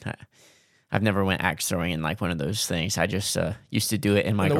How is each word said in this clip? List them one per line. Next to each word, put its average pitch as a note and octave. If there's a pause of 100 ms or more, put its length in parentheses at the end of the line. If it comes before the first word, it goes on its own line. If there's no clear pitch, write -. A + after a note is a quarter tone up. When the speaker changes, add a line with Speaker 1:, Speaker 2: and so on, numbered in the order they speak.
Speaker 1:
I, - (760)
I've G2
never G2+
went F#2+
axe -
throwing F2
in, D#2+
like, D#2+
one F2
of E2+
those D#2+
things. F2+
I E2+
just, G2
uh, F2 (160)
used -
to A2
do G#2
it G2+
in G#2+
my F#2+
Speaker 2:
In -
the -